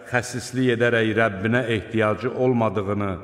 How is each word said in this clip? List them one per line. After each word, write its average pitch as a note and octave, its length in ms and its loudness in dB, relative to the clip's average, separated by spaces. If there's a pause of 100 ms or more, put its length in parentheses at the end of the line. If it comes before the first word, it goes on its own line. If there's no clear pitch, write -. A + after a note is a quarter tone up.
xəsislik B2 680 -2
edərək A2+ 400 2
Rəbbinə A2+ 520 0
ehtiyacı A2 680 0
olmadığını G#2+ 800 0 (120)